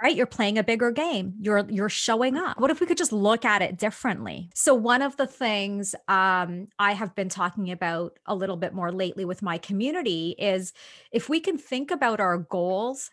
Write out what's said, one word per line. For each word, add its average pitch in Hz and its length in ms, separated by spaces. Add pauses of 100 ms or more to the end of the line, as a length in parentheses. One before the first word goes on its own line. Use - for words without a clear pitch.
right? 285 140
You're 240 100
playing 214 320
a 214 60
bigger 233 260
game. 233 520
You're, 208 280
you're 202 200
showing 247 480
up." 339 240
What 277 100
if - 80
we 349 80
could 349 100
just 339 140
look 214 320
at 208 180
it 180 160
differently? 175 800
So - 180
one 240 280
of 269 160
the 269 100
things, 202 680 (120)
um, 185 640 (100)
I 202 140
have 196 200
been 190 140
talking 180 440
about 170 540
a - 80
little 190 220
bit 170 180
more 180 200
lately 185 320
with 180 160
my 170 160
community 202 840
is 190 320 (400)
if 233 160
we 320 140
can 330 160
think 277 340
about 233 300
our 180 160
goals 185 760